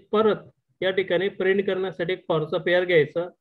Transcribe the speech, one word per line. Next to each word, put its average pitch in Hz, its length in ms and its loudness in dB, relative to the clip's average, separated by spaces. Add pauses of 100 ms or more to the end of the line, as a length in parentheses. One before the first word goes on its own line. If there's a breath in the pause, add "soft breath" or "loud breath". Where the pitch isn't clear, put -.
(120)
परत 214 360 2 (320)
या 185 100 0
ठिकाणी 190 380 0
print 196 380 0
करण्यासाठी 185 460 -4
एक 180 160 -8
फॉरचं 160 300 -2
पेअर 180 260 2
घ्यायचं 170 440 2 (120)